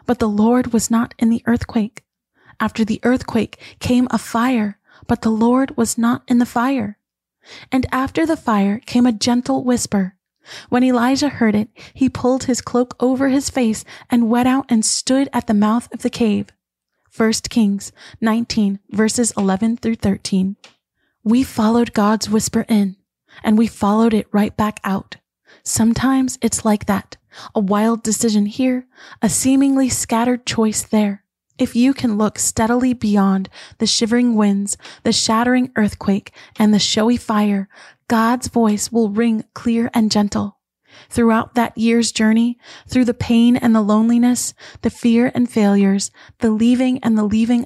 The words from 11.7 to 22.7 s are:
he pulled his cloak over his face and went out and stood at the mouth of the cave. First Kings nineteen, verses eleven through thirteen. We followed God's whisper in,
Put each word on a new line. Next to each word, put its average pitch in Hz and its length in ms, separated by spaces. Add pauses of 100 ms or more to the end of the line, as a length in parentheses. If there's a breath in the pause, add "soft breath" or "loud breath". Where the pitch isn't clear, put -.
he 262 160
pulled 254 360
his 254 160
cloak 247 380
over 262 300
his 269 200
face 226 360 (240 loud breath)
and 233 200
went 247 180
out 269 220
and 220 140
stood 269 500
at 240 140
the 226 60
mouth 214 400
of 247 80
the - 80
cave. 208 380 (640)
First - 400
Kings 202 420 (280 loud breath)
nineteen, 220 600 (100)
verses 220 480
eleven 208 400
through 226 180
thirteen. 190 640 (680)
We 240 200
followed 233 500
God's 208 360
whisper 220 380
in, 202 300 (460 loud breath)